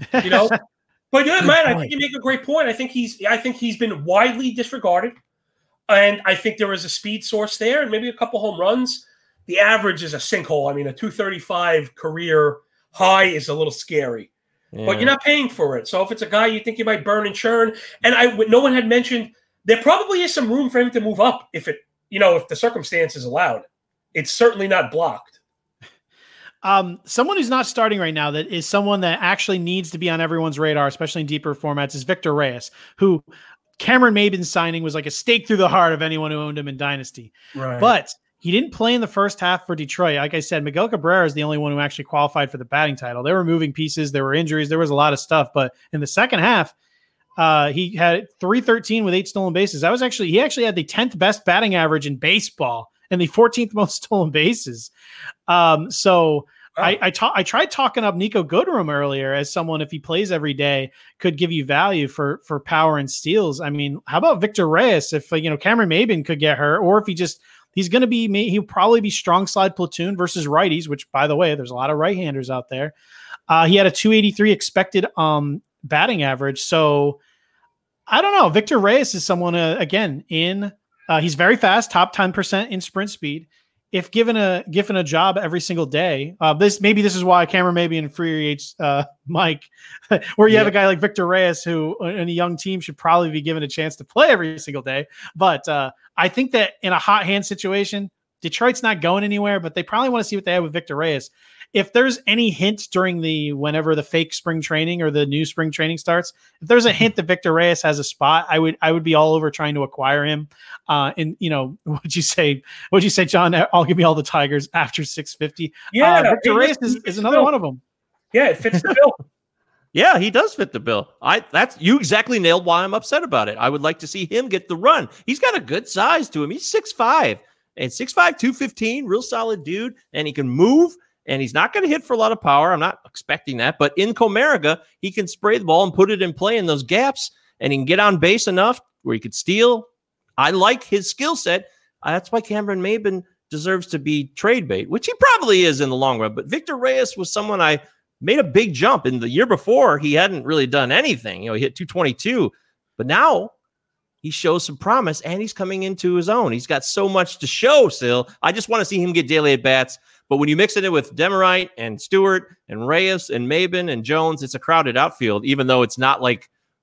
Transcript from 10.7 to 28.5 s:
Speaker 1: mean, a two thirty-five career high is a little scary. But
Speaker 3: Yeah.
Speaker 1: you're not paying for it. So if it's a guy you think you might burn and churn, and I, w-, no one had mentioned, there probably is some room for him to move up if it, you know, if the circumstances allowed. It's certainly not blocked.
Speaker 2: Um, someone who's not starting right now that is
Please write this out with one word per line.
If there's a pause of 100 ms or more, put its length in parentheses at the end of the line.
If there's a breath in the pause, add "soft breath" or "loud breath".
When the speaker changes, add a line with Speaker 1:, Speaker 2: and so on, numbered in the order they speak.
Speaker 1:
mean,
a
two
thirty-five
career (340)
high
is
a
little
scary. (400)
But
Speaker 3:
Yeah.
Speaker 1:
you're
not
paying
for
it.
So
if
it's
a
guy
you
think
you
might
burn
and
churn, (260 loud breath)
and
I,
w-,
no
one
had
mentioned, (340)
there
probably
is
some
room
for
him
to
move
up
if
it, (320)
you
know,
if
the
circumstances
allowed. (520)
It's
certainly
not
blocked. (1200 soft breath)
Speaker 2:
Um,
someone
who's
not
starting
right
now
that
is